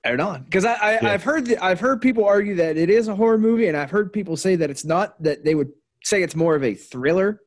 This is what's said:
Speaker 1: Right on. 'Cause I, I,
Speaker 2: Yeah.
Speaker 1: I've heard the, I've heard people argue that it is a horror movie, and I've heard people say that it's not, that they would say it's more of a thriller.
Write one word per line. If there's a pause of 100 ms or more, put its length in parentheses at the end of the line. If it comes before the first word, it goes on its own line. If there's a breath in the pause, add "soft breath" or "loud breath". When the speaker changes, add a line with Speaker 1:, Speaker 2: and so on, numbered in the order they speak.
Speaker 1:
Right
on.
'Cause
I,
I,
Speaker 2:
Yeah.
Speaker 1:
I've
heard
the,
I've
heard
people
argue
that
it
is
a
horror
movie,
and
I've
heard
people
say
that
it's
not,
that
they
would (340)
say
it's
more
of
a
thriller.